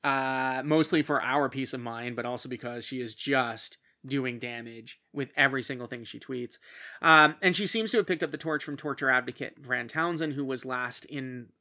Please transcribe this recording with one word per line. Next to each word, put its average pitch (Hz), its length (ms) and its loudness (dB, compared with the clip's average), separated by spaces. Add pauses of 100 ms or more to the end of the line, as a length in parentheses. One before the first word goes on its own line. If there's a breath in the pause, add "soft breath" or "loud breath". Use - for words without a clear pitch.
Uh, 131 600 0
mostly 156 380 4
for 139 180 0
our 135 260 0
peace 131 280 -4
of 131 40 -8
mind, 120 360 -8
but 117 100 -6
also 123 240 -6
because 120 340 -8
she 131 160 -8
is 117 140 -8
just 123 640 -2 (260)
doing 131 360 -4
damage 117 600 -12 (140)
with 139 220 -4
every 135 260 4
single 123 240 -6
thing 120 180 -12
she 117 160 -12
tweets. 123 380 -8 (460 loud breath)
Um, 156 360 10
and 185 160 4
she 185 120 2
seems 220 240 2
to 247 60 4
have 202 100 2
picked 175 160 0
up - 80 -2
the 147 60 -6
torch 151 260 -2
from 147 120 -6
torture 139 360 0
advocate 127 520 -2
Fran 123 240 -4
Townsend, 160 460 -2
who 139 100 -2
was 131 220 -4
last 123 400 -4
in 127 440 -10 (120)